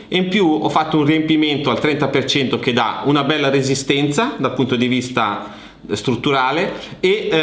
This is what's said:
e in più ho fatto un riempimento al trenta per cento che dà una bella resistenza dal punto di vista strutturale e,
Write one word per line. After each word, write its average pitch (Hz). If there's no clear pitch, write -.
e -
in 185
più 185
ho 151
fatto 160
un 151
riempimento 151
al 117
trenta 147
per 131
cento 123
che 123
dà 113
una 143
bella 143
resistenza 143
dal 131
punto 127
di 123
vista 117
strutturale 135
e, 196